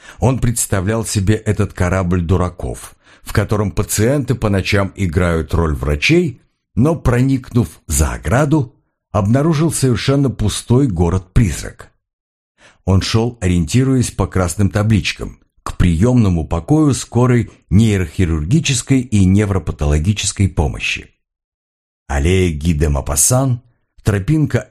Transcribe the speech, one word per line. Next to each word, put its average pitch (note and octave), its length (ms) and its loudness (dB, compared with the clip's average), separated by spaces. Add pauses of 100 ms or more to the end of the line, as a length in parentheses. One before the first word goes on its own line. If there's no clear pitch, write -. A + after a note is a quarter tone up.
(200)
Он B2+ 200 2
представлял A2+ 640 -2
себе G#2 300 0
этот G#2 400 -2
корабль F#2 480 0
дураков, E2 720 -4 (280)
в - 100 -14
котором G2+ 380 -2
пациенты B2 640 -2
по G#2+ 140 -4
ночам G2 460 -2
играют E2+ 580 -2
роль E2 200 0
врачей, D2+ 680 -2 (340)
но, D3 200 2
проникнув B2+ 920 -2
за C#2+ 260 -2
ограду, C3 600 0 (360)
обнаружил C#3 640 2
совершенно C3+ 560 0
пустой A#2+ 580 0
город-призрак. F2 1040 -2 (920)
Он F#2 180 4
шел, A#2 360 -2
ориентируясь A2+ 720 0
по - 160 -2
красным F#2 460 0
табличкам, G#2 680 -2 (220)
к - 160 -10
приемному F2+ 680 2
покою C#3 480 0
скорой A#2+ 560 0 (180)
нейрохирургической G2+ 1300 0
и G#2+ 240 2
невропатологической F#2 1200 0
помощи. - 600 -4 (960)
Аллея E2+ 440 0
Ги D#2 220 -2
де D2+ 160 0
Мопассан, A#2+ 720 0 (400)
тропинка A#2+ 680 0